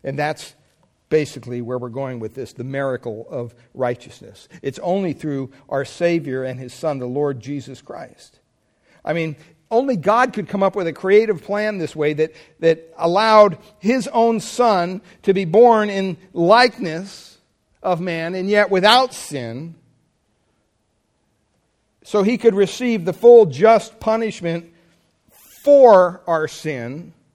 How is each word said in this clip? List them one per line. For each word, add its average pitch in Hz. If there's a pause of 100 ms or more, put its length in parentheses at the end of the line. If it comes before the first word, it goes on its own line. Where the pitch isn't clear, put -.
And 139
that's 151 (540)
basically 123
where 120
we're 123
going 127
with 110
this, 127
the 123
miracle 127
of 120 (180)
righteousness. - (120)
It's -
only 185
through 139 (180)
our 139
Savior 143
and 127
his 127
Son, 147
the 123
Lord 135
Jesus 135
Christ. - (640)
I 156
mean, 160 (340)
only 254
God 208
could 190
come 196
up 190
with 185
a 165
creative 208
plan 208
this 165
way 156
that, 156 (260)
that -
allowed 202 (220)
his 247
own 226
Son 190 (220)
to 196
be 190
born 214
in 190 (160)
likeness 190 (460)
of 175
man, 170
and 185
yet 208
without 214
sin, 135 (2250)
so 208
he 226
could 226
receive 202
the 180
full 233
just 190
punishment 190 (580)
for 214
our 156
sin 143 (220)